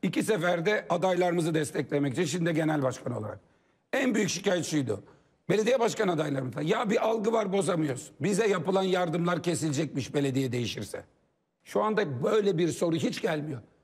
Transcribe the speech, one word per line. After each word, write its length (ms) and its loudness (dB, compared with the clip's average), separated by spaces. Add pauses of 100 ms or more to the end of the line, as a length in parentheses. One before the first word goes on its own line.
İki 220 0
seferde 640 0
adaylarımızı 640 0
desteklemek 600 -2
için, 120 0
şimdi 280 -2
genel 280 0
başkan 320 -4
olarak. 260 -10 (540)
En 220 0
büyük 140 0
şikayet 360 -2
şuydu. 380 -2 (460)
Belediye 300 6
başkan 280 2
adaylarımızda, 540 0
"Ya 280 0
bir 160 2
algı 260 2
var, 220 2
bozamıyoruz. 680 0
Bize 280 2
yapılan 360 2
yardımlar 600 0
kesilecekmiş 680 -2
belediye 380 0
değişirse." 520 -6 (600)
Şu 180 -2
anda 420 -2
böyle 340 2
bir 100 2
soru 280 -2
hiç 260 -2
gelmiyor. 400 -4 (220)